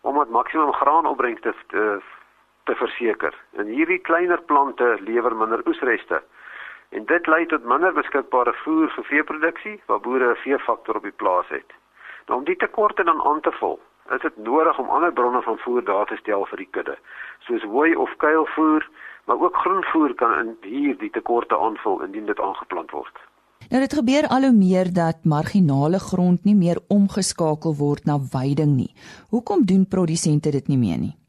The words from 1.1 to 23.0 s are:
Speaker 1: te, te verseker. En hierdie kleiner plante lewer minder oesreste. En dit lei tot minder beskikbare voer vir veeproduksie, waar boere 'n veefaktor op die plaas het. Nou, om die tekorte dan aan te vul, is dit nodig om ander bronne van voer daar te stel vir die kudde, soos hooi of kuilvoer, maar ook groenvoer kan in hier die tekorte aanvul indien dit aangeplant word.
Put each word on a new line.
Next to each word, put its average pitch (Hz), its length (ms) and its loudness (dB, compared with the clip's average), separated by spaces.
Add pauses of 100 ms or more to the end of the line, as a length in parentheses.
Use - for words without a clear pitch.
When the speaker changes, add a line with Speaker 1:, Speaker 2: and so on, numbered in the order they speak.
Speaker 1:
te, 101 340 -2 (640)
te 127 100 -2
verseker. 110 600 -4 (240)
En 104 80 -4
hierdie 160 320 0
kleiner 175 440 0
plante 131 580 2
lewer 113 360 0
minder 110 300 -2
oesreste. 117 560 0 (680)
En 214 160 -10
dit 170 200 0
lei 160 200 4
tot 156 180 -2
minder 156 300 2
beskikbare 123 580 0 (120)
voer 156 320 2
vir 117 80 -10
veeproduksie, 156 840 -4
waar 107 140 0
boere 123 300 0
'n 113 120 -2
veefaktor 120 540 -2
op 101 60 -6
die 101 200 -12
plaas 90 260 0
het. 71 220 -12 (560)
Nou, 120 120 -2
om 135 60 -6
die 175 120 0
tekorte 208 480 0
dan 160 180 0
aan 151 180 0
te 156 120 -2
vul, - 260 -4 (320)
is 127 100 -4
dit 156 160 -6
nodig 139 420 0
om 127 100 -4
ander 143 240 0
bronne 123 300 0
van 110 160 -4
voer 120 260 -2
daar 101 220 0
te 107 100 -8
stel 101 300 -4
vir - 120 -12
die 98 120 -14
kudde, 82 280 -8 (480)
soos 113 160 -2
hooi 135 320 2
of - 220 -2
kuilvoer, 156 720 2 (360)
maar 117 160 0
ook 180 160 0
groenvoer 160 580 0
kan 113 240 2
in 113 320 -6
hier 139 280 -2
die 107 120 -8
tekorte 117 480 -2
aanvul 101 440 -2
indien 101 240 -8
dit 104 140 -4
aangeplant 92 500 -6
word. - 260 -12 (540)